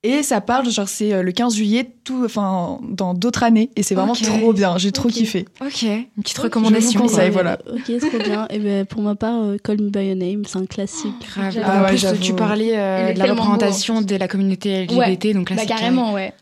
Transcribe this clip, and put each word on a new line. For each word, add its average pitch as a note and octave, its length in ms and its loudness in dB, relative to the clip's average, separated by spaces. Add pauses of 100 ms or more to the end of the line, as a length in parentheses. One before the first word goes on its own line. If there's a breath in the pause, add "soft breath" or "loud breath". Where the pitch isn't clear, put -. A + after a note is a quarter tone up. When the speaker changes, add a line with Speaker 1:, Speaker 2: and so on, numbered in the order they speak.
Speaker 1:
Et C4+ 160 2
ça B3 200 0
parle, B3 280 0
genre, G3+ 200 -2
c'est, G#3 240 -2
euh, F#3 100 2
le F3+ 80 0
quinze A#3 240 0
juillet, A3 340 2 (140)
tout, B3+ 220 -4
enfin, F#3+ 600 -2
dans F#3 280 -4
d'autres A3+ 300 0
années. A3+ 340 4
Et G#3 60 0
c'est G3 120 0
vraiment F#3+ 160 2
Speaker 2:
Ok. A#3 120 -2
Speaker 1:
trop A3 280 2
bien. F#3 260 2
J'ai G3 140 0
trop A#3 160 -2
Speaker 3:
Ok. A3+ 80 0
Speaker 1:
kiffé. G#3+ 300 0 (160)
Speaker 2:
Ok, C#4 220 -6
une A3 200 -2 (180)
petite - 180 -6
Speaker 3:
Ok. - 40 -2
Speaker 2:
recommandation, A3+ 480 2
Speaker 1:
Je G3+ 60 2
vous A3 60 4
conseille, G#3 280 4
Speaker 2:
quoi. F#3 100 2
Speaker 1:
voilà. - 180 0 (140)
Speaker 3:
Ok, B3 360 -2
trop B3 80 -2
bien. G#3 320 -2
Et G#3+ 100 -4
ben, G3+ 260 0
pour G#3+ 160 -8
ma G#3 140 0
part, A3+ 260 -2
euh, G3+ 220 0
Call G#3+ 160 0
Me G#3 100 0
By G3 180 0
Your F#3+ 100 0
Name, F#3+ 280 -2
c'est - 120 -8
un F#3 80 -2
classique. G3+ 560 -6
Speaker 2:
Grave. G3 320 -6
Speaker 4:
J'adore. G#3 160 0
Speaker 2:
En F#3+ 40 2
Speaker 1:
Ah G3 100 4
ouais, F#3+ 40 4
Speaker 2:
plus, F#3+ 120 4
Speaker 1:
j'avoue. F#3 220 0
Speaker 2:
tu F#3 120 0
parlais, G#3+ 440 0
euh, F#3+ 280 0
Speaker 4:
Il A3 60 2
est - 20 0
Speaker 2:
de F#3 60 -2
la F#3+ 80 2
Speaker 4:
tellement A#3 160 2
beau, G#3 60 2
Speaker 2:
représentation G3+ 440 2
Speaker 4:
en A3+ 60 2
plus. G#3 80 0
Speaker 2:
de G3 100 0
la F#3 100 -2
communauté G3 440 0
L F#3+ 180 -2
G A#3 40 0
B A3+ 240 4
T, G3+ 120 -2
Speaker 4:
Ouais. G#3+ 40 2
Speaker 2:
donc F#3 160 0
là, F#3+ 60 -2
Speaker 4:
Bah, A3 60 -2
Speaker 2:
c'est G#3+ 60 -4
clair. A3 120 -2
Speaker 4:
carrément, A#3+ 320 2
ouais. F#3+ 300 -4